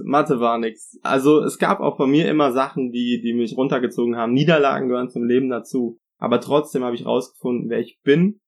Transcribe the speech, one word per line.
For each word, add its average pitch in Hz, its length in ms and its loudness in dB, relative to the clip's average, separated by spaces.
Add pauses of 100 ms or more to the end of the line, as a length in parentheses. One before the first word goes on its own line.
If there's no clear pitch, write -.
Mathe 135 380 0
war 117 160 2
nix. - 440 -8
Also 139 400 4
es - 160 -4
gab 190 220 0
auch 143 180 -2
bei 143 100 0
mir 147 220 2
immer 147 220 2
Sachen, 131 400 -2
die, 120 320 -2
die 117 100 -2
mich 117 220 -2
runtergezogen 123 600 -2
haben. 117 160 -2
Niederlagen 139 560 2
gehören 123 200 -4
zum 120 140 -6
Leben 127 260 2
dazu. 117 480 -4 (200)
Aber 120 240 -2
trotzdem 143 420 -2
habe 123 120 -4
ich 127 100 -12
rausgefunden, 123 640 -4
wer 117 100 -2
ich - 240 -10
bin. 170 440 2